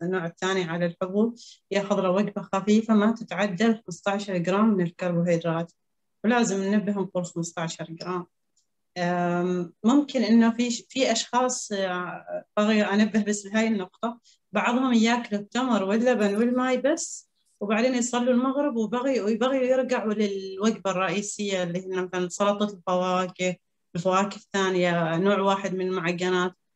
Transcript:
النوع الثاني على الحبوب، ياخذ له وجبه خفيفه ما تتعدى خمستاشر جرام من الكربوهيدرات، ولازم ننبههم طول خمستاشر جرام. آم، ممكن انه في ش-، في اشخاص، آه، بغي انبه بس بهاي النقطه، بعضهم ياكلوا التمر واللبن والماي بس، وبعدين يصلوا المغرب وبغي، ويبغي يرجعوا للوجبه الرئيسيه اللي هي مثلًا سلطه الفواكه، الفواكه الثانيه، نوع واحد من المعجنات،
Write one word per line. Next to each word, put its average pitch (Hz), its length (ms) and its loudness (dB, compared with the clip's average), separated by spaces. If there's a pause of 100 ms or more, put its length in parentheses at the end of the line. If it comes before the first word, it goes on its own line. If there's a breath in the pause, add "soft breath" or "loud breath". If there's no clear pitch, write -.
النوع 175 240 -2
الثاني 185 380 -2
على 175 220 -2
الحبوب، 190 500 -2 (360 loud breath)
ياخذ 196 300 0
له 185 100 2
وجبه 202 300 0
خفيفه 208 520 2
ما 214 180 6
تتعدى 208 600 0
خمستاشر 202 640 -4
جرام 190 320 2
من 190 160 2
الكربوهيدرات، 170 840 -2 (520)
ولازم 202 400 2
ننبههم 196 420 0
طول 180 200 -4
خمستاشر 165 640 -6
جرام. 175 360 -8 (720)
آم، 175 760 0 (100)
ممكن 262 400 2
انه 226 280 6
في 240 200 -2
ش-، 240 180 -6
في 254 220 0
اشخاص، 247 600 -2
آه، 180 720 -6 (140)
بغي 214 260 4
انبه 208 400 2
بس 202 240 -4
بهاي 220 200 0
النقطه، 220 520 -4 (320 soft breath)
بعضهم 240 420 0
ياكلوا 226 480 2
التمر 233 420 0
واللبن 208 520 2
والماي 254 420 0
بس، 285 520 -4 (320)
وبعدين 220 340 0
يصلوا 240 380 0
المغرب 269 420 0
وبغي، 240 440 0
ويبغي 247 500 0
يرجعوا 247 440 0
للوجبه 196 800 -2
الرئيسيه 190 720 -4
اللي 175 160 -4
هي 185 80 -10 (140)
مثلًا 180 280 -4
سلطه 202 480 0
الفواكه، 180 800 -2 (400)
الفواكه 185 400 0
الثانيه، 180 840 0
نوع 196 220 2
واحد 196 360 0
من 185 120 -4
المعجنات، 180 680 -2 (220)